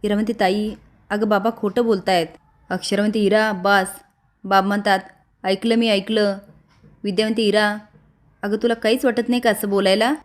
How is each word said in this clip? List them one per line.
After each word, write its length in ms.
इरा 120
म्हणते, 260
"ताई, 300
अगं 180
बाबा 280
खोटं 280
बोलतायत." 420
अक्षरा 320
म्हणते, 180
"इरा, 320
बास." 360
बाब 200
म्हणतात, 340
"ऐकलं 300
मी, 140
ऐकलं." 500
विद्या 220
म्हणते, 160
"इरा, 340
अगं 200
तुला 120
काहीच 300
वाटत 240
नाही 120
का 100
असं 180
बोलायला? 460